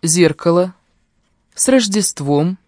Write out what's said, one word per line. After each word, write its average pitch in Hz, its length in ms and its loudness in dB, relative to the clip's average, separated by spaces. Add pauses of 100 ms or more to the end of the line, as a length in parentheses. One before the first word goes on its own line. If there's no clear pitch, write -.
Зеркало. 170 720 0 (760)
С - 140 -4
Рождеством. 190 880 0 (100)